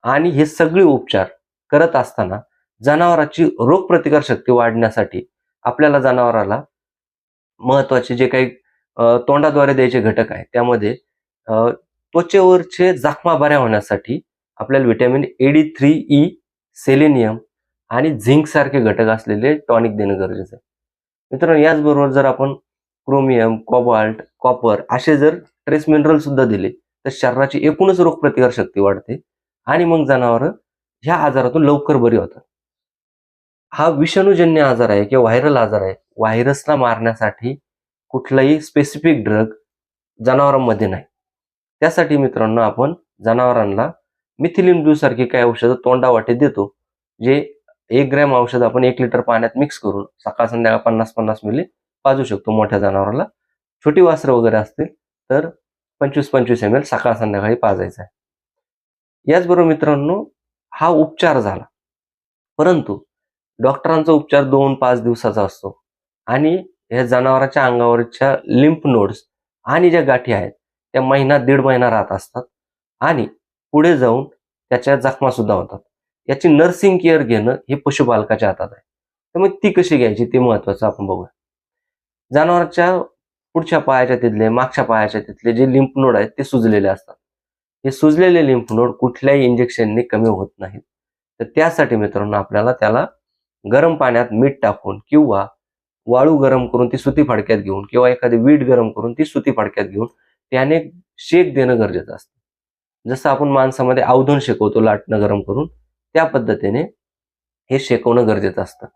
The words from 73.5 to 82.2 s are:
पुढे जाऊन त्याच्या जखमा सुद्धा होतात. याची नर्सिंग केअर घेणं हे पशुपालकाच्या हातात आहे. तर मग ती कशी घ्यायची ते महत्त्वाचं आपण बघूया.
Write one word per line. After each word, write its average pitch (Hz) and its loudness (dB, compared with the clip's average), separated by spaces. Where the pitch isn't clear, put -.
पुढे 156 4
जाऊन 127 0
त्याच्या 131 0
जखमा 131 -2
सुद्धा 110 -2
होतात. 90 -8
याची 139 0
नर्सिंग 175 4
केअर 160 2
घेणं 113 0
हे 135 -6
पशुपालकाच्या 120 -2
हातात 92 -6
आहे. - -20
तर 170 -4
मग - 0
ती 202 2
कशी 180 2
घ्यायची 117 0
ते 127 -2
महत्त्वाचं 107 -2
आपण 101 -6
बघूया. 92 -8